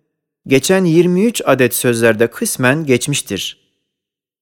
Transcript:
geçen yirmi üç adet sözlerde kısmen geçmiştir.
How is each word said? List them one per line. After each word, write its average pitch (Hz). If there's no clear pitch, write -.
geçen 190
yirmi 175
üç 240
adet 127
sözlerde 117
kısmen 147
geçmiştir. 123